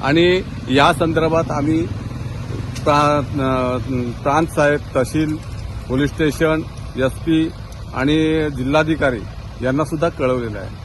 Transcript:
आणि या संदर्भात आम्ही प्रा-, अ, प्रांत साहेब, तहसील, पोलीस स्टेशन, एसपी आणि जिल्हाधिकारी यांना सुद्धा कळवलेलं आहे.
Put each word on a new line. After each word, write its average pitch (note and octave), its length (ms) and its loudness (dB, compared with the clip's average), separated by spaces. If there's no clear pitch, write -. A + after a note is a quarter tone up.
आणि E3+ 380 4
या C#3 240 6
संदर्भात D#3+ 580 2
आम्ही D#3 340 0
प्रा-, D3 580 2
अ, B2+ 360 0
प्रांत D3+ 240 2
साहेब, D3 320 2
तहसील, D#3 400 0
पोलीस C3+ 220 2
स्टेशन, D#3 500 2
एसपी D#3+ 520 0
आणि D#3 600 2
जिल्हाधिकारी C#3 640 2
यांना C3+ 220 2
सुद्धा D#3+ 240 -2
कळवलेलं B2 500 -2
आहे. G2+ 260 -10